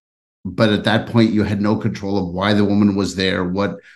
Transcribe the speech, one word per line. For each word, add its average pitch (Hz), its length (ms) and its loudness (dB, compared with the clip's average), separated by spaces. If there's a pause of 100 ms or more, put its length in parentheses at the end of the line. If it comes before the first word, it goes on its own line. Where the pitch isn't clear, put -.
(440)
but 98 260 0
at 101 140 0
that 110 220 0
point, 110 260 4
you 104 120 0
had 101 180 -2
no 104 140 0
control 101 420 -4
of 87 160 -4
why 95 180 0
the 104 120 2
woman 101 320 2
was 98 180 -2
there, 92 300 -2
what 92 320 -4 (200)